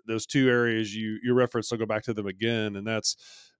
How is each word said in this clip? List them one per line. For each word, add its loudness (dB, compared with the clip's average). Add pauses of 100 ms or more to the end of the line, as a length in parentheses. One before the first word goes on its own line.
those -4
two 4
areas 2
you, -6
you 2
referenced, 2
I'll -4
go -2
back -2
to -2
them -4
again, -2
and -8
that's -2 (440)